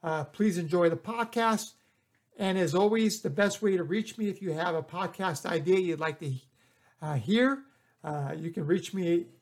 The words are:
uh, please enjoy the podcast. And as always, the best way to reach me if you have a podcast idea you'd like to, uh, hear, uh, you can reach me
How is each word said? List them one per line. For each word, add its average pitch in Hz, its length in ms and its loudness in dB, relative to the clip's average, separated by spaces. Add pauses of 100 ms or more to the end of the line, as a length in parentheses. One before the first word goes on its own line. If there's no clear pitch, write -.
uh, 156 220 -2
please 208 320 0
enjoy 170 320 4
the 165 80 0
podcast. 226 760 -2 (640)
And 190 220 0
as 165 160 2
always, 214 460 4
the - 80 -2
best 202 320 0
way 196 140 2
to 175 80 0
reach 196 340 -4
me 214 120 -2
if 190 120 -8
you 180 120 -4
have 165 220 -2
a 160 80 -2
podcast 180 640 -4
idea 175 340 2
you'd 170 200 -2
like 156 200 -4
to, 143 140 -4 (680)
uh, 151 140 -4
hear, 240 480 2 (400)
uh, 147 340 -6
you 165 140 -8
can 147 160 -6
reach 180 260 0
me 175 320 0 (160)